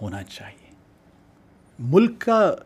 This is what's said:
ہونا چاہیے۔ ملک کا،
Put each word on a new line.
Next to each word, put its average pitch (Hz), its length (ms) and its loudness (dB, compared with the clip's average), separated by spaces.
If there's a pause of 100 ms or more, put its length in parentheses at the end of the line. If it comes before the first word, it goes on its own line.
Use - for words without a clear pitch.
ہونا 101 200 -10
چاہیے۔ - 480 -20 (1080)
ملک 196 400 2
کا، 220 360 2 (100)